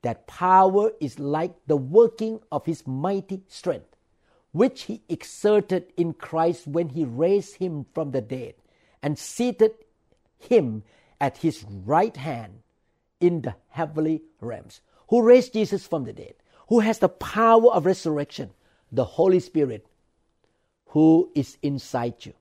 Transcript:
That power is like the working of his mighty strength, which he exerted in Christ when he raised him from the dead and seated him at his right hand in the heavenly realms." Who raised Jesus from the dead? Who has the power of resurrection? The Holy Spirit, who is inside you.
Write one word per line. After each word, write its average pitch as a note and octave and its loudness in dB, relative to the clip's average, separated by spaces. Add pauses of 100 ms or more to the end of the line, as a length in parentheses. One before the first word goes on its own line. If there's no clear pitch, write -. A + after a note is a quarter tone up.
That A#2 -10
power F#3+ 4
is - -10
like D#3 -4 (120)
the D3 0
working A3 2 (120)
of D3 -6
his E3 -8
mighty F#3+ -6
strength, - -8 (560)
which A3+ 0
he - -14
exerted G3+ -2
in E3+ -2
Christ - -4
when D#3+ -4
he D3+ -4
raised E3 -2
him D#3 -8
from D3 -6
the C3+ -2
dead A#2 -12 (480)
and C#3+ -4
seated A3 0 (680)
him B2 0 (360)
at C#3+ -4
his C#3+ -4
right A2+ -2
hand A#2 -12 (560)
in F3 0
the D#3 -8 (140)
heavenly D#3 -4 (180)
realms." - -14 (260)
Who A#3 2
raised B3 6
Jesus G3+ -4
from D3 -6
the G#2 -14
dead? - -20 (340)
Who A#3 4
has A3 0
the G3 2
power A3+ 4
of E3+ 0
resurrection? C#3+ -4 (400)
The A#2 0
Holy F#3 2
Spirit, C3 -4 (1040)
who D#3+ 4
is - -6
inside B2+ -6
you. - -20